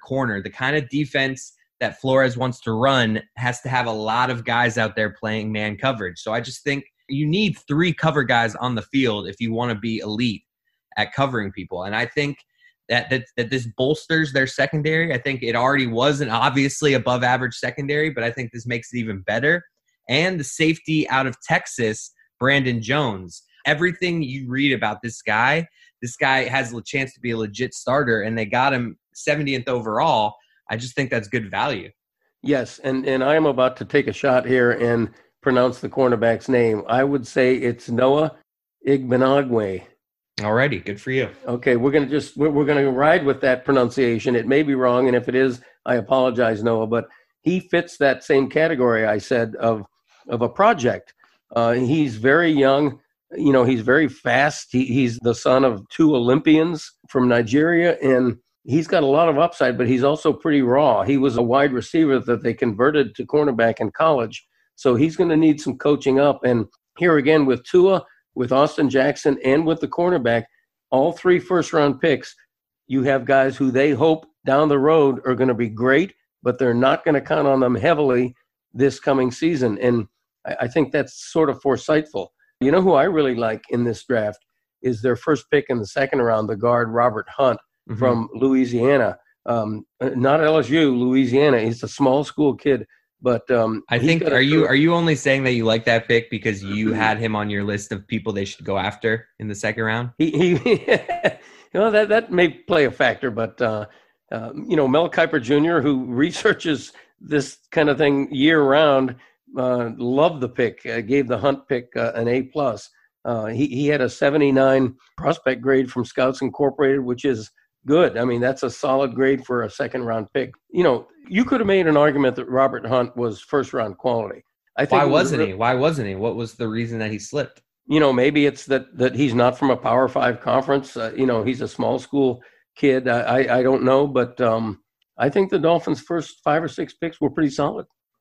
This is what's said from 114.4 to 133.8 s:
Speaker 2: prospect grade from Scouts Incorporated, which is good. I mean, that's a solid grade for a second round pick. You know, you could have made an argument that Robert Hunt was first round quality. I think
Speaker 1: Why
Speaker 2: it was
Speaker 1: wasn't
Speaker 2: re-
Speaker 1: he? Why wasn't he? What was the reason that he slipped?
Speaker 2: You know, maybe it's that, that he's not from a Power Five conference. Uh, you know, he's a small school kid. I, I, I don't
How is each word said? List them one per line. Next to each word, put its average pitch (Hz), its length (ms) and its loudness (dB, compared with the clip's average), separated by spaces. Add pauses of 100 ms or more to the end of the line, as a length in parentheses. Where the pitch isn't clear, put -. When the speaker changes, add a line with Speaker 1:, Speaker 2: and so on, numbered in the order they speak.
Speaker 2:
prospect 143 440 -2
grade 131 300 0
from 123 120 -4
Scouts 127 380 -4
Incorporated, 139 600 0
which 123 240 -6
is 113 260 -2 (360)
good. 143 300 2
I 120 80 0
mean, 120 160 -2
that's 131 220 -2
a 123 80 -4
solid 135 420 -2
grade 131 320 0
for 123 160 -4
a 110 80 -6
second 127 360 -6
round 113 280 -4
pick. 127 180 -4 (200)
You 180 120 0
know, 127 240 2 (200)
you 202 180 0
could 254 140 0
have 214 80 0
made 190 180 2
an 156 100 4
argument 139 400 4
that 127 140 -8
Robert 127 340 0
Hunt 123 320 -2
was 117 260 -4
first 135 320 -4
round 110 260 -6
quality. 113 440 -4 (320)
I 139 100 0
think 139 160 2
Speaker 1:
Why - 20 4
Speaker 2:
it 139 60 2
was 156 160 4
Speaker 1:
wasn't 131 160 -2
Speaker 2:
re- 110 80 0
Speaker 1:
he? 92 40 -8
Why 117 220 0
wasn't 139 320 0
he? 95 80 -6
What 101 200 -4
was 113 200 -10
the 117 120 -6
reason 113 300 -6
that 107 140 -6
he 104 80 -8
slipped? - 420 -8 (260)
Speaker 2:
You 151 120 2
know, 143 120 6
maybe 143 360 2
it's 139 180 -4
that, 131 320 -4
that 127 180 0
he's 123 200 0
not 123 220 4
from 139 120 0
a 120 80 2
Power 123 300 0
Five 123 340 -2
conference. 135 560 -2
Uh, 113 180 -6
you 131 120 0
know, 113 160 0
he's 123 180 -4
a 110 60 -6
small 120 320 -4
school 127 420 -2 (340)
kid. 131 320 2
I, 120 140 2
I, 120 380 0
I 127 40 2
don't 131 200 2